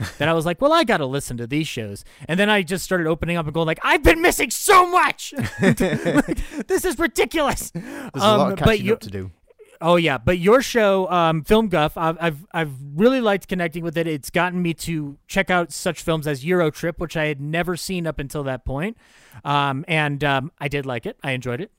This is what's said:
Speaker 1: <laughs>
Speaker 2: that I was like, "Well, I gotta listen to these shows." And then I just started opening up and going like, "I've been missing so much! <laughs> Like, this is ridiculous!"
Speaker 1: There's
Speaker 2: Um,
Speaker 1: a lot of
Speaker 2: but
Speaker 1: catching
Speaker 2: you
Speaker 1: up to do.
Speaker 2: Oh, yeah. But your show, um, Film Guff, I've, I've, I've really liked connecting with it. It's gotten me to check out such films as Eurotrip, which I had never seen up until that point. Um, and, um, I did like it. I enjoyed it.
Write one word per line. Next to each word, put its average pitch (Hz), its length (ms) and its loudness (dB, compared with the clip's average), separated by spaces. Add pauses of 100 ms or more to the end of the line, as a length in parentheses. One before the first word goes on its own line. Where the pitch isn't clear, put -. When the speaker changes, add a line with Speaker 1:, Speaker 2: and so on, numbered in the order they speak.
Speaker 1:
<laughs> - 140 -10
Speaker 2:
that 143 100 0
I 160 40 4
was 165 120 2
like, 175 160 -2
"Well, 285 120 4
I 330 100 4
gotta 202 240 0
listen 131 300 -4
to 117 100 -6
these 147 220 -2
shows." 101 360 -8 (240)
And 165 100 0
then 208 120 4
I 208 120 4
just 170 220 -4
started 175 220 0
opening 165 300 0
up 165 100 -2
and 135 80 -4
going 165 120 0
like, 156 180 0
"I've 302 180 2
been 330 180 4
missing 311 300 2
so 359 400 6
much! 339 480 0
<laughs> - 40 -2 (200)
Like, - 1040 0
this 370 180 0
is 330 140 -2
ridiculous!" 302 720 0
Speaker 1:
There's 175 140 -10
Speaker 2:
Um, 262 300 -12
Speaker 1:
a 208 240 4
lot 196 140 2
of 190 60 -6
Speaker 2:
but 151 80 2
Speaker 1:
catching 214 200 2
Speaker 2:
you 208 80 2
Speaker 1:
up 226 60 -4
to 113 100 -14
do. 95 200 -8 (540)
Speaker 2:
Oh, 175 120 4
yeah. 156 200 2
But 135 220 0
your 208 240 4
show, 196 480 2
um, 165 320 2
Film 220 260 2
Guff, 156 300 0
I've, 165 220 0
I've, 160 320 -4
I've 165 180 -2 (240)
really 247 260 4
liked 202 280 0
connecting 170 340 -4
with 165 160 -4
it. 165 80 0
It's 151 240 -6
gotten 180 320 0
me 170 120 0
to 151 520 -6
check - 240 0
out 175 220 2
such - 300 -6
films 160 260 -2
as 135 160 -4
Eurotrip, 170 540 0
which 165 180 -6
I 160 80 -2
had 151 160 -4
never 165 360 -4
seen 175 300 -6
up 151 140 -6
until 143 240 -6
that 131 200 -6
point. 156 320 -6 (480)
Um, 143 440 0
and, 147 340 0
um, 139 380 0
I 143 80 -4
did 139 180 -4
like 123 180 -6
it. 220 200 -10
I 135 80 -2
enjoyed 123 280 -4
it. 208 180 -12